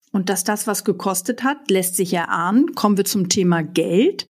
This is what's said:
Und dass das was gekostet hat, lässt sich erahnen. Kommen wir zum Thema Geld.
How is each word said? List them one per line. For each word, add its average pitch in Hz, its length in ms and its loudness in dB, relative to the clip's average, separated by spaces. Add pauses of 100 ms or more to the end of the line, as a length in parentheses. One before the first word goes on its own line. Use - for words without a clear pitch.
(120)
Und 190 180 -2
dass 190 140 -2
das 208 240 -4
was 202 160 -4
gekostet 196 600 -2
hat, 285 280 -2
lässt 185 240 0
sich 180 180 -2
erahnen. 185 640 0
Kommen 208 220 4
wir 196 80 2
zum 185 220 -2
Thema 175 360 2
Geld. 185 640 0 (120)